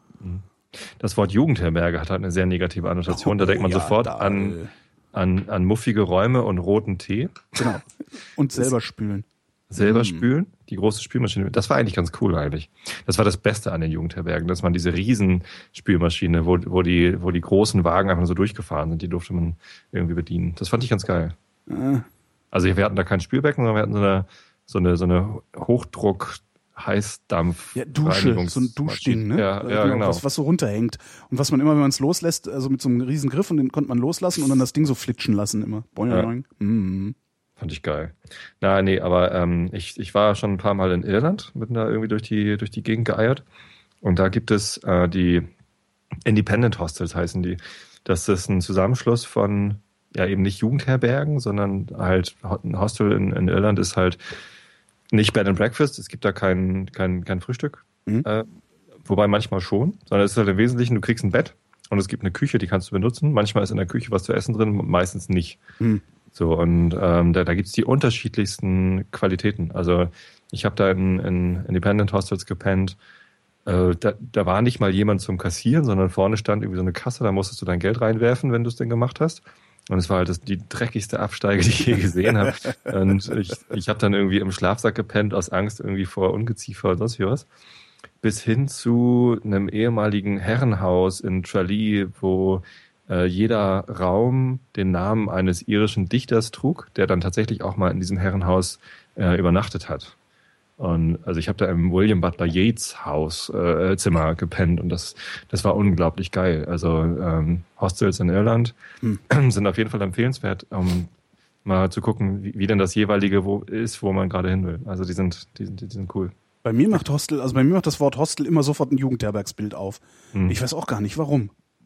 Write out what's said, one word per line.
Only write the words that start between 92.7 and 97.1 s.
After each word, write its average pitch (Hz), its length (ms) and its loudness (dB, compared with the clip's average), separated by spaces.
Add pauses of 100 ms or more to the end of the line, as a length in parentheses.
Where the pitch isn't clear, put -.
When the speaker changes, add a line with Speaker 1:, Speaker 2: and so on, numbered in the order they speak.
Speaker 1:
äh, 90 160 2
jeder 98 640 2
Raum 123 720 0 (160)
den 95 160 0
Namen 101 360 0
eines 92 340 0
irischen 104 460 0
Dichters 113 440 0
trug, - 420 -4
der 95 140 2
dann 90 120 2